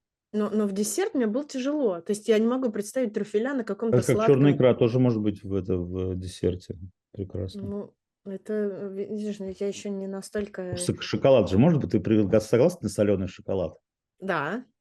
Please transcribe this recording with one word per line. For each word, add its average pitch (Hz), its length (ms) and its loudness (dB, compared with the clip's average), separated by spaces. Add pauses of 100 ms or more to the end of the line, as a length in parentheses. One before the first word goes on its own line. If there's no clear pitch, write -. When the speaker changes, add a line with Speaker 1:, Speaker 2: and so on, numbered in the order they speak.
(340)
Speaker 1:
Но, 208 160 -2
но 208 160 0
в 196 60 -4
десерт 214 420 -2
мне 247 120 0
было 247 180 -2
тяжело. 262 560 -2
То 190 100 -6
есть 208 180 -6
я 214 100 6
не 220 80 2
могу 254 240 0
представить 214 440 -4
трюфеля 220 400 -2
на 240 100 -4
каком-то 202 380 0
Speaker 2:
Так - 40 -2
как - 140 2
чёрная 143 320 6
Speaker 1:
сладком. - 20 2
Speaker 2:
икра 123 200 6
тоже 120 240 2
может 120 240 2
быть 104 200 -2
в, 98 120 -6
это, 92 240 -2
в 92 380 -4
десерте. 90 600 -4 (360)
Прекрасно. 95 600 -8
Speaker 1:
Ну, 202 220 -10 (300)
это, 196 280 -10
э, 202 420 -4
ви-, 196 120 -6
видишь, 208 320 -8
ну, 190 100 -8 (100)
я 202 100 -4
ещё 196 220 -8
не 196 160 -6
настолько 196 560 -8 (140)
Speaker 2:
Шок-, - 260 -4
шоколад 117 460 4
же 92 100 2
может 151 220 6
быть, - 120 -4
ты 107 80 2
при-, 107 400 4
согласна 143 440 2
на 104 60 0
солёный 101 380 2
шоколад? 95 500 -6 (420)
Speaker 1:
Да. 180 440 -4 (160)